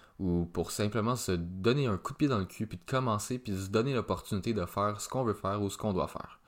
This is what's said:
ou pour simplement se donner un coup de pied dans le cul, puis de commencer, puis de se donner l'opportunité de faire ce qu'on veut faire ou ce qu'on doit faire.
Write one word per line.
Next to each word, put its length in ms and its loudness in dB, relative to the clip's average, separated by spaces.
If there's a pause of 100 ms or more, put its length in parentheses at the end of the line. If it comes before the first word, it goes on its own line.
(180)
ou 280 2
pour 240 -4
simplement 440 0
se 180 -2
donner 540 2
un 120 0
coup 140 -6
de 60 -14
pied 100 4
dans 100 2
le 80 0
cul, 200 -6
puis 120 -8
de 120 -10
commencer, 480 0
puis 140 -4
de 60 -2
se 100 -6
donner 240 4
l'opportunité 600 0
de 100 0
faire 360 -2
ce 80 -8
qu'on 160 0
veut 100 2
faire 260 -2
ou 80 2
ce 80 -6
qu'on 160 0
doit 160 2
faire. 400 -12